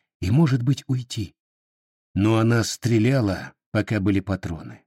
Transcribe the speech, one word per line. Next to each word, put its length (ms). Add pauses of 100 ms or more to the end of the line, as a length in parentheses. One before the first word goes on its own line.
(200)
и, 100
может 320
быть, 240
уйти. 480 (800)
Но 240
она 260
стреляла, 880 (180)
пока 280
были 200
патроны. 680